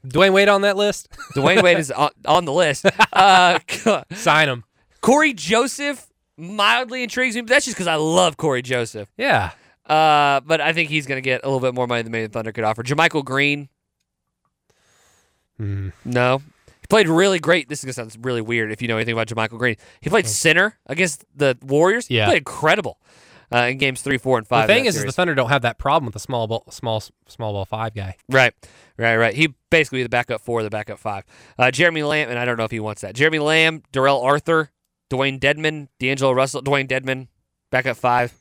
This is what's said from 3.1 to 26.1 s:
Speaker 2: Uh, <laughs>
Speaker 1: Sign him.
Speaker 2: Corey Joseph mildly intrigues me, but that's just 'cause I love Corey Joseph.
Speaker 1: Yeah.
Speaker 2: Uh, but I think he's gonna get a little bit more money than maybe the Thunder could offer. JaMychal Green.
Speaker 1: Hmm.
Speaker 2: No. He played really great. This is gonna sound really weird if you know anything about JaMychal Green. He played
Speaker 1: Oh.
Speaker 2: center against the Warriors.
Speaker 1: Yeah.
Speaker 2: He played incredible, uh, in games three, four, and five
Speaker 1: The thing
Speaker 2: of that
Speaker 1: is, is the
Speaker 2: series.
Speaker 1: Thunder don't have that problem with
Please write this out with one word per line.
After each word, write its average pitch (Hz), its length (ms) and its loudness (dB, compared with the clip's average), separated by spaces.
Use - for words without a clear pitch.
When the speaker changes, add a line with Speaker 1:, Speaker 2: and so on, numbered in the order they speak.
Speaker 2:
Uh, 185 440 6
<laughs> 190 160 2
Speaker 1:
Sign 160 380 2
him. 120 140 -8
Speaker 2:
Corey 294 320 4
Joseph 240 760 -4
mildly 220 680 -4
intrigues 247 340 -4
me, 247 60 -4
but 220 60 -14
that's 277 160 2
just 233 140 -8
'cause 180 80 -4
I 165 80 0
love 160 420 2
Corey 139 240 -2
Joseph. 120 560 -6
Speaker 1:
Yeah. 156 360 0
Speaker 2:
Uh, 147 540 4
but 156 200 -2
I 160 140 0
think 160 160 -2
he's 147 160 -4
gonna 131 160 -6
get 131 220 -2
a - 20 -4
little 135 140 0
bit 127 140 0
more 127 120 -2
money 120 160 -2
than 113 100 -8
maybe 113 140 -4
the 107 60 -14
Thunder 110 200 -8
could 113 120 -6
offer. 110 180 -2
JaMychal 151 420 0
Green. 143 460 -2
Speaker 1:
Hmm. 98 320 -8
Speaker 2:
No. 127 380 0
He - 80 -20
played 202 200 4
really 180 300 2
great. 160 300 0
This 147 140 -8
is - 20 -14
gonna 117 260 -10
sound 113 140 -20
really 123 180 -2
weird 113 300 -2
if 113 100 -8
you 120 60 -4
know 113 80 -2
anything 113 160 -2
about 113 160 -4
JaMychal 110 300 -6
Green. 117 180 -2
He 151 100 -6
played 185 160 2
Speaker 1:
Oh. - 20 -6
Speaker 2:
center 165 580 0
against 165 380 -4
the 139 280 0
Warriors. 170 480 0
Speaker 1:
Yeah. 110 160 0
Speaker 2:
He 101 40 2
played 175 80 2
incredible, 156 600 -2
uh, 120 180 2
in 135 80 -6
games 135 240 -2
three, 135 160 -2
four, 131 180 0
and 110 100 -4
five 113 220 2
Speaker 1:
The 214 60 6
thing 247 80 4
Speaker 2:
of - 20 -4
that 233 60 2
Speaker 1:
is, 156 60 -4
is 107 40 -4
the - 40 -
Speaker 2:
series. - 120 -6
Speaker 1:
Thunder 175 180 0
don't 127 140 0
have 135 140 0
that 120 160 -4
problem 147 280 0
with 110 80 -10